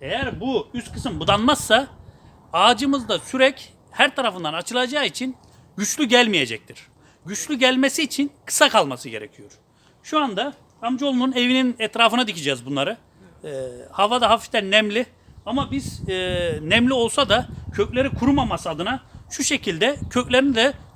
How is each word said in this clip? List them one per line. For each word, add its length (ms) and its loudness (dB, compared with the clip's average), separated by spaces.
Eğer 400 -6
bu 340 -2
üst 180 -10
kısım 280 -8
budanmazsa 640 4
ağacımızda 640 2
sürek 540 0
her 260 2
tarafından 380 -4
açılacağı 520 -2
için 300 -6
güçlü 280 -2
gelmeyecektir. 760 2
Güçlü 280 -8
gelmesi 480 2
için 300 -2
kısa 220 2
kalması 400 0
gerekiyor. 420 -14
Şu 160 -4
anda 360 -2
amcaoğlunun 500 0
evinin 460 2
etrafına 480 2
dikeceğiz 400 -4
bunları. 300 -2
Ee, 40 -12
hava 280 2
da 100 4
hafiften 400 0
nemli 360 2
ama 240 -2
biz, 380 -8
e, 540 -2
nemli 300 4
olsa 360 0
da 200 2
kökleri 360 0
kurumaması 600 0
adına 300 -6
şu 140 -6
şekilde 520 -2
köklerini 440 2
de 180 2